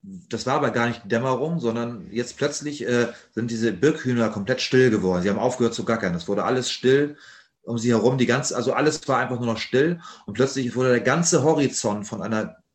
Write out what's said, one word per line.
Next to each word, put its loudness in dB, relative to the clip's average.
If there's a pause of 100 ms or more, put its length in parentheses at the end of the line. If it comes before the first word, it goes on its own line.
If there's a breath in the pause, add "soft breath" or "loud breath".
das -10
war 0
aber 0
gar 0
nicht -6
Dämmerung, 0
sondern -4
jetzt -6
plötzlich, -4
äh, 2 (240 loud breath)
sind -4
diese 0
Birkhühner 2
komplett -2
still 4
geworden. 2
Sie 0
haben 0
aufgehört 0
zu -6
gackern. 0
Es -6
wurde 0
alles 0
still 2 (460 loud breath)
um -6
sie 0
herum. 4
Die 2
ganze, 0
also -2
alles 0
war 2
einfach -2
nur -4
noch -2
still. 0 (260 loud breath)
Und -10
plötzlich -2
wurde 2
der 4
ganze 2
Horizont 0
von -8
einer -4 (160)